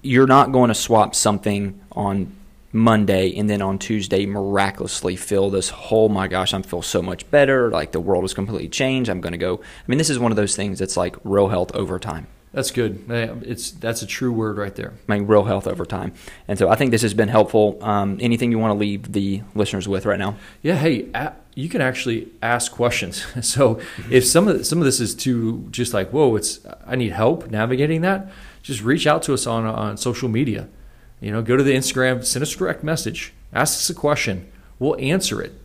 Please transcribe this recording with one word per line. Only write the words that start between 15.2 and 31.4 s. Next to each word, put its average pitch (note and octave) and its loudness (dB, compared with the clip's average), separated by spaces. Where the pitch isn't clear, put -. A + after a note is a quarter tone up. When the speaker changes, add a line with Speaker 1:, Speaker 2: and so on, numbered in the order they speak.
Speaker 1:
real G#2 6
health G2+ -2
over F#2 -4
time. F2+ -6
And G2+ -2
so G2 4
I A2 8
think C3+ 2
this A2+ 2
has G2+ 0
been G#2+ 2
helpful. G#2+ 4
Um, G2+ 0
anything A#2 0
you A2+ 2
wanna A2 2
leave G2+ -2
the G2 -2
listeners G2+ -2
with G2 -2
right G2+ 0
now? G2+ -4
Speaker 2:
Yeah, - 2
hey, C#3+ 2
a-, C3 -6
you C#3+ -8
can F#3+ -2
actually B2 -2
ask A#2 -2
questions. - -2
<laughs> B2 -8
So B2 4
if B2+ 6
some F#3+ 4
of, - 2
some D#3+ 0
of D3+ 4
this C3 2
is A2+ -2
too, A2+ -2
just A#2+ -4
like, F#2+ -2
"Whoa, B2+ 2
it's, - -4
I B2 -4
need A#2+ 0
help A2+ 0
navigating C3 0
that," G3 -2
just A#2+ -8
reach C3 2
out D#3 4
to C#3 0
us - -2
on, A2+ -2
on G#2+ -4
social B2 -4
media. A#2 -2
You G#2 -6
know, A2 -4